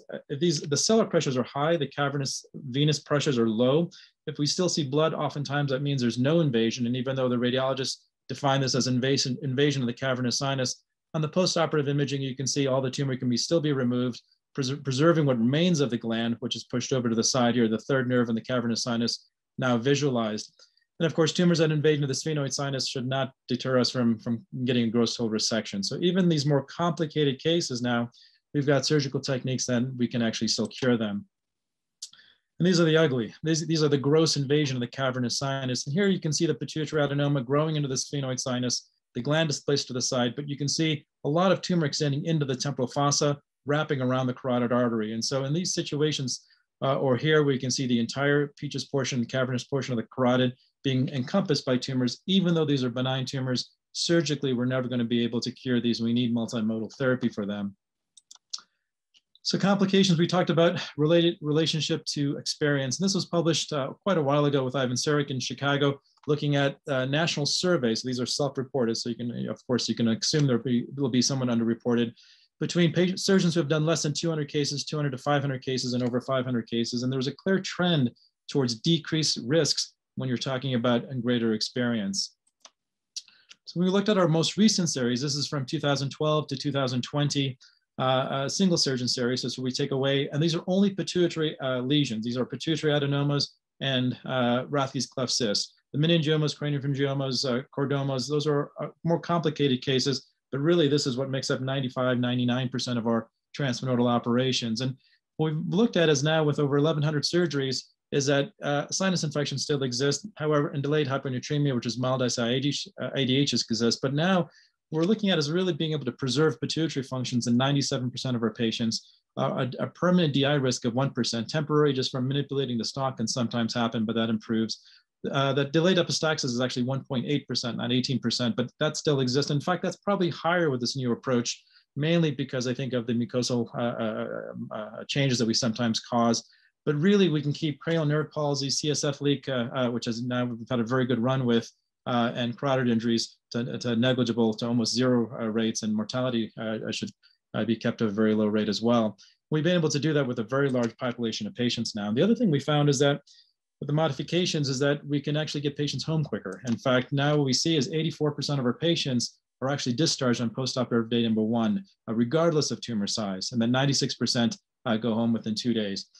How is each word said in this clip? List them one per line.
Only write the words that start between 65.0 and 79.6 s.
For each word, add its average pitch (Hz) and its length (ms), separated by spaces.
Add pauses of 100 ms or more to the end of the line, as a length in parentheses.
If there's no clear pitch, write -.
in 131 100
Chicago, 139 580 (280)
looking 147 280
at, 139 220 (100)
uh, 131 180
national 147 400
surveys. 139 560
These 123 200
are 120 40
self-reported, 131 680
so 123 140
you 113 60
can, 120 340
of - 180
course, 120 220
you 113 60
can 117 120
assume 139 400
there'll 120 160
be, 123 220 (100)
will 139 140
be 120 120
someone 127 280
underreported. 117 640 (480)
Between 165 320
patient, 180 260
surgeons 180 340
who 170 60
have 147 100
done 156 160
less 156 180
than 151 100
two - 160
hundred 156 200
cases, 143 340
two - 140
hundred 147 140
to 127 60
five 147 240
hundred 135 220
cases, 131 300
and 123 100
over 123 180
five 131 240
hundred 123 240
cases. 117 340
And 131 80
there 135 60
was 131 100
a 143 80
clear 190 240
trend 170 520 (380)
towards 123 260
decreased 160 680
risks 147 480 (220)